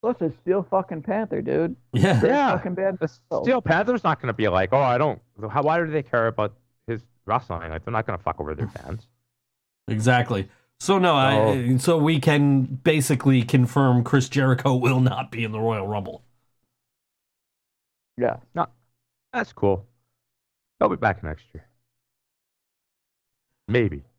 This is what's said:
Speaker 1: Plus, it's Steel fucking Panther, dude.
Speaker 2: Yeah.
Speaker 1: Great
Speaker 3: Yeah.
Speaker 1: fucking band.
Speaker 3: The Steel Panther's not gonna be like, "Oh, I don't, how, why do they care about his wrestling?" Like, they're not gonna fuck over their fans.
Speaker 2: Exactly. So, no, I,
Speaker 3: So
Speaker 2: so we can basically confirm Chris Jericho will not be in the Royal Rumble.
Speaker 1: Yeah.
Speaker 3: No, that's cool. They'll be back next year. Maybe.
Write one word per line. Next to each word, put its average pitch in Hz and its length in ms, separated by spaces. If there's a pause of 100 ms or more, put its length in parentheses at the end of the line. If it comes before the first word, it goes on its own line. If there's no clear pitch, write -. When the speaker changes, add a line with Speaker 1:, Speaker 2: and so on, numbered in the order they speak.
Speaker 1:
Plus, 240 180
it's 160 220
Steel 185 280
fucking 190 320
Panther, 208 400
dude. 160 320 (180)
Speaker 2:
Yeah. 135 280
Speaker 1:
Great - 100
Speaker 3:
Yeah. 277 220
Speaker 1:
fucking 180 220
band. 190 260
Speaker 3:
The 160 80
Steel - 520
Panther's 208 440
not 160 160
gonna 123 120
be 107 140
like, 95 260
"Oh, 131 60
I 123 200
don't, 143 220 (300)
how, 139 120
why 156 160
do 165 120
they 151 140
care 113 240
about 107 260 (320)
his 117 160 (240)
wrestling?" 92 440
Like, 80 140
they're 117 60
not 110 160
gonna - 120
fuck - 220
over 76 140
their 107 140
fans. 76 400 (800)
Speaker 2:
Exactly. 110 600 (300)
So, 196 220
no, 175 160
I, 127 560
Speaker 3:
So 127 60
Speaker 2:
so 165 200
we 151 220
can 143 460
basically 135 760
confirm 123 600
Chris 131 240
Jericho 131 480
will 127 240
not 123 320
be 117 100
in 110 80
the 110 80
Royal 110 300
Rumble. 104 340 (1900)
Speaker 1:
Yeah. 117 200 (180)
Speaker 3:
No, 165 140 (640)
that's 233 200
cool. 98 320 (960)
They'll 214 100
be 190 60
back 98 300
next 78 280
year. 78 120 (2000)
Maybe. 104 320 (160)